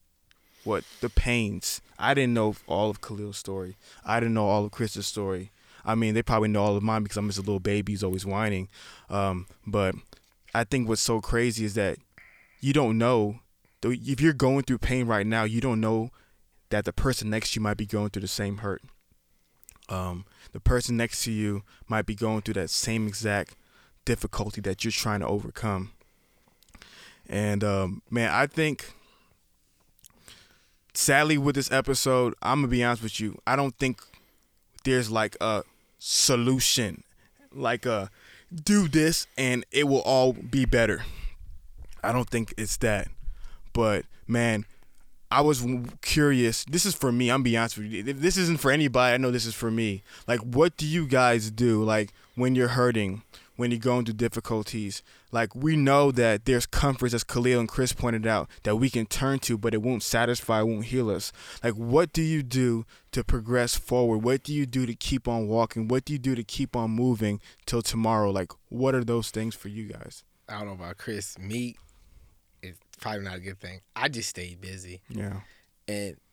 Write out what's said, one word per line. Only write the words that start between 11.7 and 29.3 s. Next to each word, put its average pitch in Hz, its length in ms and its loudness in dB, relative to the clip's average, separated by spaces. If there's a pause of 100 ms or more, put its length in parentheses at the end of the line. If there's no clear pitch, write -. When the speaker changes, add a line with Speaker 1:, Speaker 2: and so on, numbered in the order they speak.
Speaker 1:
that 98 240 -2 (600)
you 135 120 0
don't 123 240 4
know, 113 440 2 (420)
though, 113 80 0
if 127 320 -2
you're 160 100 8
going 135 300 4
through 123 160 0
pain 127 280 0
right 107 200 2
now, 113 180 0
you 110 160 -2
don't 117 220 0
know 113 280 0 (600)
that 104 160 0
the - 80 -4
person 139 340 0
next 107 240 -2
to 117 80 -2
you - 20 -2
might 107 140 0
be 107 100 -4
going 104 220 -2
through 98 140 -8
the - 60 -6
same 101 300 -4
hurt. 101 220 -6 (1080)
Um, 92 340 -6 (280)
the - 80 -12
person 123 360 2
next - 280 -2
to 120 60 -4
you 104 320 -2 (260)
might 110 180 0
be 110 80 -4
going 110 260 0
through 107 140 -4
that 90 160 -2
same 113 360 -2
exact 101 480 -2 (520)
difficulty 107 560 -4
that 98 200 -4
you're 113 100 -2
trying 104 280 -2
to 71 60 -2
overcome. 101 680 -4 (1400)
And, 104 340 0
um, 98 380 0 (100)
man, 117 220 0
I 131 140 2
think, 151 440 -2 (2000)